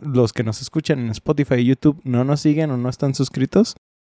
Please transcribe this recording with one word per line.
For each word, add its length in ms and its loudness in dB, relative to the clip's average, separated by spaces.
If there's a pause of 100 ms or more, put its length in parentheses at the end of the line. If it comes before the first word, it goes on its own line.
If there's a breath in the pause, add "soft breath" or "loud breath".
los 280 2
que 120 -4
nos 180 -6
escuchan 380 -2
en 100 -4
Spotify 460 -2
y 100 2
YouTube 380 0
no 200 0
nos 160 0
siguen 300 2
o 60 -2
no 120 -2
están 260 -2
suscritos? 600 0 (280)